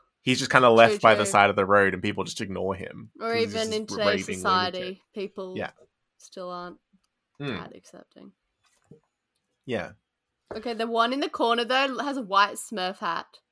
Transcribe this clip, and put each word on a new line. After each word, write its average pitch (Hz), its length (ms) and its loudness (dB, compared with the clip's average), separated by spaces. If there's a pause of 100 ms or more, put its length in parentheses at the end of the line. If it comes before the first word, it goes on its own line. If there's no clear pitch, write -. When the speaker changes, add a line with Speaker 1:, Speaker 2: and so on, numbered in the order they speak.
(240)
Speaker 1:
he's 127 160 0
just 131 120 -4
kinda 131 160 8
Speaker 2:
True, 117 80 8
Speaker 1:
left 110 260 6
by 110 140 8
the 104 80 2
Speaker 2:
true. 101 80 -4
Speaker 1:
side 101 180 6
of 98 60 -2
the 101 100 2
road 98 280 4
and 92 100 -6
people 98 220 -4
just - 160 -10
ignore 95 340 -6
him 113 360 -16 (100)
Speaker 2:
Or 226 100 -6
Speaker 1:
'cause 233 120 -2
he's 208 120 -6
Speaker 2:
even 220 40 -6 (120)
Speaker 1:
just - 60 -
Speaker 2:
in 220 60 -6
Speaker 1:
a - 20 -16
Speaker 2:
today's 208 200 -6 (220)
Speaker 1:
raving 196 80 -8
Speaker 2:
society, 185 440 -2
Speaker 1:
lunatic. 185 220 -12 (120)
Speaker 2:
people 190 440 -12
Speaker 1:
Yeah. 190 140 -8 (460)
Speaker 2:
still 180 320 -16
aren't 180 300 -14 (600)
Speaker 1:
Mm. 143 80 -10 (120)
Speaker 2:
that - 180 -16
accepting. - 560 -20 (1300)
Speaker 1:
Yeah. 107 260 -6 (640)
Speaker 2:
Okay, 233 180 -8
the 226 140 -6
one 233 260 0
in 277 60 -4
the 302 100 -4
corner, 233 360 0
though, 262 340 0
has 277 180 -4
a 269 40 -6
white 202 340 2
Smurf 190 440 -8
hat. 165 280 -6 (240)